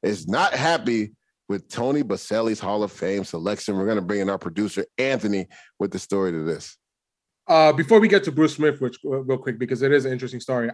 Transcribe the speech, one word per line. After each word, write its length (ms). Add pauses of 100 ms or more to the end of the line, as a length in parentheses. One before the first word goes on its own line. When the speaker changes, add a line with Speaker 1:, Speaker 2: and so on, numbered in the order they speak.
Speaker 1:
is 260
not 280
happy 560 (360)
with 220
Tony 320
Baselli's 580
Hall 220
of 100
Fame 320
selection. 540
We're 80
gonna 160
bring 200
in 100
our 80
producer, 460 (120)
Anthony, 480 (320)
with 140
the 80
story 320
to 100
this. 360 (720)
Speaker 2:
Uh, 240
before 280
we 80
get 160
to 80
Bruce 240
Smith, 260
which, 240
uh, 40 (120)
real 160
quick, 220
because 240
it 80
is 140
an 80
interesting 260
story, 340